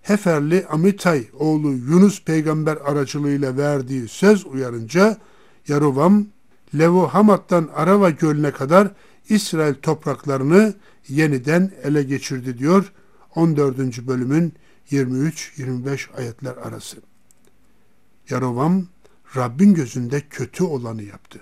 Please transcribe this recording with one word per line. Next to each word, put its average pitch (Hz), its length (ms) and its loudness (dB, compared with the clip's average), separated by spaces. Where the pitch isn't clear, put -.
Heferli 175 680 0
Amitay 165 580 0
oğlu 151 320 0
Yunus 165 520 4
peygamber 156 600 -2
aracılığıyla 143 720 -2
verdiği 139 500 -2
söz 196 380 2
uyarınca 131 720 -2
Yarovam 147 580 2
Levo 170 300 4
Hamat'tan 180 680 2
Arava 185 340 2
Gölü'ne 151 420 0
kadar 175 400 2
İsrail 160 440 0
topraklarını 147 1000 2
yeniden 151 640 0
ele 143 200 0
geçirdi 131 540 -6
diyor 170 360 0
on 160 220 2
dördüncü 127 500 -2
bölümün 131 460 -2
yirmi 131 300 -2
üç 156 380 -6
yirmi 127 280 -8
beş 139 320 -8
ayetler 123 400 -12
arası. 113 400 -16
Yarovam 131 560 -2
Rabbin 135 380 2
gözünde 131 480 -4
kötü - 420 -8
olanı 120 400 -6
yaptı. - 380 -20